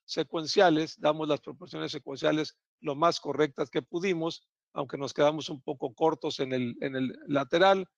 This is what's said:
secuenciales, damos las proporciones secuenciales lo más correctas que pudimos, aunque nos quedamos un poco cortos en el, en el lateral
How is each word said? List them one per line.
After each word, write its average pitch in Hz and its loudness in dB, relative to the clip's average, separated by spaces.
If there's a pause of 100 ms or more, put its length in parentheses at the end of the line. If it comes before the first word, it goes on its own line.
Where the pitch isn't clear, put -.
secuenciales, 160 2
damos 156 0
las 147 0
proporciones 156 -10
secuenciales 151 -4 (240)
lo 147 -6
más 160 2
correctas 147 -2
que 156 -2
pudimos, 165 -4 (240)
aunque 143 -6
nos 135 -8
quedamos 151 2
un 147 -10
poco 139 -6
cortos 156 0
en 131 -4
el, 123 -2
en 139 -4
el 131 -2 (120)
lateral 175 4 (100)